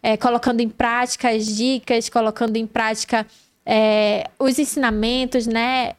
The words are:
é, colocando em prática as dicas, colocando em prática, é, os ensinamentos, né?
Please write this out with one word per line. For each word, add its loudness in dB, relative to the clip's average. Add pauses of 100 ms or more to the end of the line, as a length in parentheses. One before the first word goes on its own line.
é, 2
colocando 0
em 0
prática -2
as 0
dicas, 0
colocando 0
em -4
prática, -2 (400)
é, 2
os 0
ensinamentos, 0
né? -2